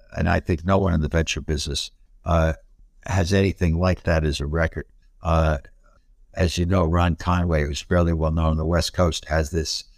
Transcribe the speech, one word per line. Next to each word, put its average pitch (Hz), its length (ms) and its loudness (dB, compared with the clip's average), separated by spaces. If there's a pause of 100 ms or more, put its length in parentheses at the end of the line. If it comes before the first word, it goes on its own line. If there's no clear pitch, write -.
(160)
and 85 120 0
I 87 120 2
think 85 240 -2
no 95 140 2
one 92 140 2
in 80 80 2
the 76 80 0
venture 80 320 -2
business, 73 500 -4 (340)
uh, 82 280 2 (540)
has 90 260 0
anything 92 460 2
like 90 240 0
that 80 220 0
as 76 160 -2
a 76 60 -6
record. 80 400 -2 (360)
Uh, 80 360 2 (760)
as 90 220 0
you 87 80 0
know, 87 200 2
Ron 85 320 2
Conway, 87 480 0
who's 73 180 -6
fairly 87 300 2
well 78 180 0
known 80 220 0
on 78 40 0
the 80 80 -2
West 82 300 0
Coast, 85 300 0
has 78 260 -2
this - 340 -4 (140)